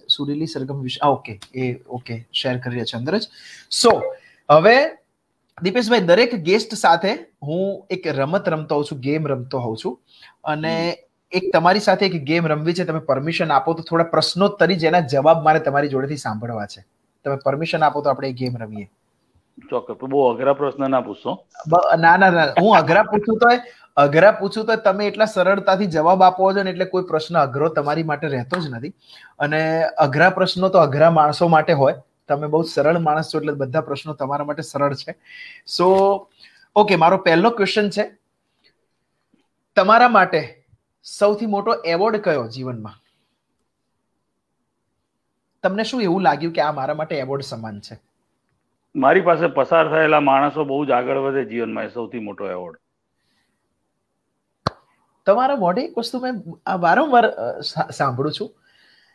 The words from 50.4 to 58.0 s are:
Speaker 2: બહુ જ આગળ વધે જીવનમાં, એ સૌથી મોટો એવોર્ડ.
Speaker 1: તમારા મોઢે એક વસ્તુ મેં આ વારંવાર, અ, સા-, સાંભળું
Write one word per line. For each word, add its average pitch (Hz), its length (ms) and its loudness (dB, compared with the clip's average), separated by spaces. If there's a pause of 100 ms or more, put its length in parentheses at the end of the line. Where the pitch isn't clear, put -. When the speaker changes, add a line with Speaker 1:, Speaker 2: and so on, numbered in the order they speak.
Speaker 2:
બહુ 139 200 -4
જ 135 60 -4
આગળ 127 280 0
વધે 135 260 -4
જીવનમાં, 110 400 -8
એ 104 40 -12
સૌથી 117 300 -10
મોટો 101 320 -10
એવોર્ડ. 90 280 -12 (2500)
Speaker 1:
તમારા 254 300 2
મોઢે 190 260 -2
એક - 160 -8
વસ્તુ 233 200 -8
મેં 240 480 -10
આ 185 100 -4
વારંવાર, 233 500 2
અ, - 340 -6
સા-, - 300 -6
સાંભળું 139 420 -4